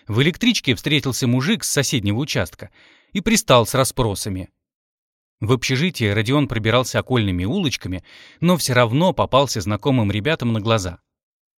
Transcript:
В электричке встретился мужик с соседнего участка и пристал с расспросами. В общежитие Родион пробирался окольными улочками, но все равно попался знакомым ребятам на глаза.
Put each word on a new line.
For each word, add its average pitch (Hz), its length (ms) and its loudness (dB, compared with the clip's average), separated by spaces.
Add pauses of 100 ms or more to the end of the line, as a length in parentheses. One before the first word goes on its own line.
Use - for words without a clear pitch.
В 107 140 0
электричке 175 540 0
встретился 135 520 -2
мужик 131 360 0
с - 60 -6
соседнего 110 480 0
участка - 540 -6 (420)
и 190 80 -4
пристал 139 440 4
с - 100 -6
расспросами. 101 720 -2 (920)
В 107 120 -2
общежитие 127 640 0
Родион 123 340 0
пробирался 113 520 0
окольными 98 460 0
улочками, 120 580 -4 (360)
но 175 180 4
все 131 160 -2
равно 123 400 4
попался 127 480 2
знакомым 107 500 0
ребятам 117 420 -2
на 113 60 -2
глаза. 101 400 -2 (580)